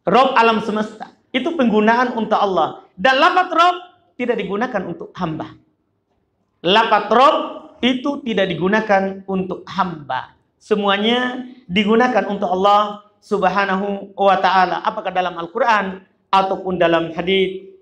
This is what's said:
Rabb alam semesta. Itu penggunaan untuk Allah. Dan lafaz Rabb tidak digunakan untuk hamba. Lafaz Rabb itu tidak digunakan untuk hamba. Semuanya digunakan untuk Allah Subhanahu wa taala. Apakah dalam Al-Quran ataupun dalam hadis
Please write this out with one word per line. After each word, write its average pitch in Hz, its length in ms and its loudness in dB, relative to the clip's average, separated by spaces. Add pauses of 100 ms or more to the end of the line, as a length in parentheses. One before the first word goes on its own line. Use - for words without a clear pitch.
Rabb 240 320 4
alam 226 240 4
semesta. - 480 -6 (240)
Itu 330 240 -4
penggunaan 240 560 2
untuk 214 240 -2
Allah. 170 560 -2
Dan 262 240 2
lafaz 359 320 2
Rabb 349 260 2 (380)
tidak 233 240 -4
digunakan 202 480 -4
untuk - 320 -12
hamba. 156 320 -6 (1120)
Lafaz 208 480 2
Rabb 269 260 6 (460)
itu 262 400 -2
tidak 196 240 -2
digunakan 190 800 0
untuk 185 400 -6
hamba. 147 640 -6 (240)
Semuanya 220 880 -2 (240)
digunakan 214 640 2
untuk 202 160 -4
Allah 208 560 0 (160)
Subhanahu 196 960 -2
wa 190 240 4
taala. 180 480 2
Apakah 190 240 -6
dalam 175 240 -4
Al-Quran 190 720 -2 (240)
ataupun 190 480 0
dalam 165 320 2
hadis 190 720 -2